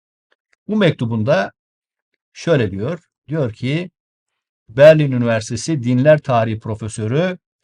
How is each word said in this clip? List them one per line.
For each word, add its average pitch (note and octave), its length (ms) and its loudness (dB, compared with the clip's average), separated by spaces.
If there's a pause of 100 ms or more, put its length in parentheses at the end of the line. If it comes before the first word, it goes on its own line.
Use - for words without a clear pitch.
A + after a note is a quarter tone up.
(680)
Bu G#3 80 -2
mektubunda C#3+ 760 0 (800)
şöyle B2+ 380 -2
diyor. A2 300 -8 (280)
Diyor C3+ 240 -4
ki, D3+ 380 -6 (760)
"Berlin D3 440 6
Üniversitesi A#2+ 680 -4
Dinler B2+ 360 4
Tarihi A2+ 400 -2
Profesörü A2+ 800 -6 (260)